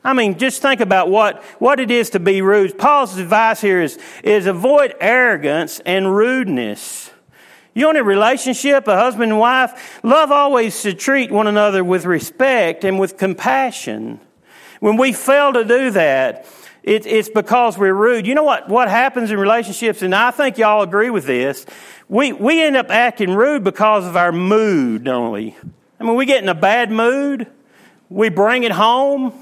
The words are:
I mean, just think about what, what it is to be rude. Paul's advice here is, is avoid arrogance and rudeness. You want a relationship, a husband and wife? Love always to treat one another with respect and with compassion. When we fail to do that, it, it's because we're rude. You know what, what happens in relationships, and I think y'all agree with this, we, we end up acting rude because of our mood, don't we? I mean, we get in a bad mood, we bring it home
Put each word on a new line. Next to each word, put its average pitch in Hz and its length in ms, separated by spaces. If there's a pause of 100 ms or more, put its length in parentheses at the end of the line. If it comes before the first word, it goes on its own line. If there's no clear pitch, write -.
I 262 100
mean, 214 240
just 262 240
think 269 180
about 190 300
what, 208 340 (160)
what 262 220
it 233 100
is 240 200
to 190 80
be 190 220
rude. 196 360
Paul's 269 400
advice 214 420
here 190 220
is, 151 180 (240)
is 208 220
avoid 247 560
arrogance 170 840
and 190 300
rudeness. 196 920 (640)
You 269 140
want 311 100
a 269 60
relationship, 247 840
a 202 80
husband 226 360
and 214 80
wife? 247 640
Love 277 280
always 277 520
to 202 100
treat 269 380
one 208 160
another 208 360
with 180 220
respect 180 760
and 190 160
with 190 180
compassion. 185 1000 (600)
When 214 180
we 262 140
fail 277 420
to 240 120
do 247 260
that, 135 540 (380)
it, 214 220
it's 214 240
because 220 480
we're 190 160
rude. 214 340
You 254 80
know 302 80
what, 277 240
what 226 220
happens 240 420
in 208 80
relationships, 208 640
and 185 120
I 226 180
think 269 260
y'all 214 260
agree 202 260
with 196 160
this, 131 400 (440)
we, 247 240
we 302 280
end 302 140
up 247 160
acting 220 420
rude 254 300
because 202 420
of 180 120
our 175 160
mood, 175 720
don't 120 260
we? 107 240 (440)
I - 40
mean, 226 120
we 262 100
get 254 180
in 190 60
a 180 40
bad 208 380
mood, 247 560 (640)
we 202 180
bring 214 360
it 226 100
home 254 680